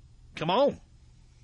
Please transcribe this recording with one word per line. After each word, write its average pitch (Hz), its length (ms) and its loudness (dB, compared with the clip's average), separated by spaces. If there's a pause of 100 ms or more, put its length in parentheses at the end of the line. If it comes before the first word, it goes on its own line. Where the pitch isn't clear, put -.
(360)
Come 156 160 -4
on. 254 280 2 (640)